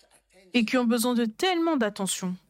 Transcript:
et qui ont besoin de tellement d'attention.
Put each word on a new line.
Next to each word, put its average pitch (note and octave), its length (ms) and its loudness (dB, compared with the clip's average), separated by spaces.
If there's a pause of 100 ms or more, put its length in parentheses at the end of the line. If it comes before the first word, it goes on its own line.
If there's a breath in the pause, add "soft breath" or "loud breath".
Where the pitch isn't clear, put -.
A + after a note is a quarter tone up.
(540)
et A#3+ 100 4
qui C4 120 0
ont B3 80 2
besoin A#3+ 300 2
de A#3+ 100 2
tellement E4 520 0
d'attention. G3 600 -4 (140)